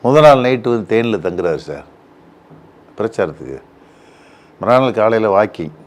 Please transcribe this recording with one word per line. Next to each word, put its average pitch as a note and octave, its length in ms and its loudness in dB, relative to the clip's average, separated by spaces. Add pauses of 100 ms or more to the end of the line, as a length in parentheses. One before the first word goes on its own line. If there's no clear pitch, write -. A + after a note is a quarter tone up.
முதல் C#3 200 4
நாள் C#3 220 6
நைட்டு B2 240 -2
வந்து A#2 180 -2
தேனியில் A2 400 -2
தங்குறாரு F2 300 -4
சார் D2+ 280 -14 (1120)
பிரச்சாரத்துக்கு, D#2+ 600 -6 (1000)
மறுநாள் B2 320 0
காலையில G#2+ 520 2
வாக்கிங் D#2+ 280 -8 (140)